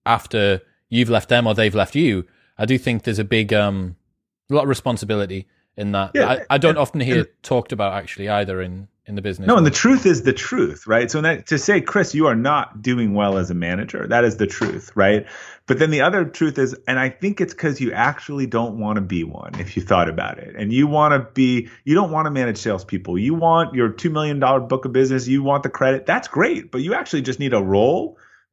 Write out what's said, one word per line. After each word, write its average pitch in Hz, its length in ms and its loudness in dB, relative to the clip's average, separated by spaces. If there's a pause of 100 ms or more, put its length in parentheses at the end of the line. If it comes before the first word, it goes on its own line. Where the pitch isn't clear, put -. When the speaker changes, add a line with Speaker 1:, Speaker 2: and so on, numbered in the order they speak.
Speaker 1:
after 104 560 0 (280)
you've 117 200 2
left 110 200 0
them 120 180 4
or 110 60 2
they've 107 220 2
left 101 200 0
you. 120 300 2 (320)
I 107 80 -4
do 127 120 2
think 117 260 -2
there's 110 160 -2
a 110 60 -2
big, 110 280 0
um, 98 440 0 (520)
a 135 40 -2
lot 147 100 4
of 139 60 0
responsibility 104 800 -4 (280)
in 104 160 -6
that. 98 240 -2
Speaker 2:
Yeah, - 140 2
Speaker 1:
I, 127 220 -2
I 143 60 4
don't 156 140 4
Speaker 2:
and, 156 80 0
Speaker 1:
often 147 220 -2
hear 123 180 2
Speaker 2:
and - 80 0 (160)
Speaker 1:
talked - 280 -2
about 101 220 -2
actually 98 360 -8
either 98 320 -2
in, 92 260 -10 (180)
in 104 100 -12
the 98 60 -6
business 95 260 -6
Speaker 2:
No, 233 100 6
and 170 80 6
the 143 40 4
Speaker 1:
world. - 60 2
Speaker 2:
truth - 320 4
is 135 160 4
the 127 100 4
truth, - 540 -4
right? 117 240 2
So 156 100 -2
that, 160 260 0
to 151 120 0
say, 190 220 2
"Chris, - 340 0
you 156 100 4
are 123 100 4
not 127 460 0
doing 120 320 0
well 101 240 2
as 92 140 -2
a - 20 -4
manager," 87 540 -6
that 120 180 2
is 110 120 0
the 104 100 0
truth, - 480 -6
right? 101 300 4 (420)
But 127 120 2
then 156 120 2
the 147 100 2
other 180 240 2
truth 147 320 -2
is, 127 180 0 (120)
and 131 100 0
I 131 120 0
think 202 320 -4
it's - 120 -4
'cause 143 260 -4
you 120 140 -2
actually 135 540 -2
don't 113 320 -4
wanna 107 220 -2
be 90 220 -4
one, - 360 -12
if - 180 -10
you 90 60 -2
thought 87 260 4
about 80 300 -6
it. - 180 -18
And 107 160 -4
you 139 140 4
wanna 147 480 2
be, 127 340 2 (140)
you 143 100 0
don't 185 180 2
wanna 156 200 -2
manage 123 260 -2
salespeople. 92 640 -4
You 139 160 0
want 165 400 2
your 120 140 2
two 160 200 -4
million 151 300 -2
dollar 135 220 2
book 131 240 -4
of 123 80 -6
business. 131 340 2
You 135 160 2
want 139 200 0
the 139 60 -4
credit. 135 380 0
That's 214 200 0
great. 254 440 -2
But 127 100 -4
you 185 140 -2
actually 170 260 -4
just 127 180 -6
need 135 140 -2
a 104 80 2
role 113 560 2 (360)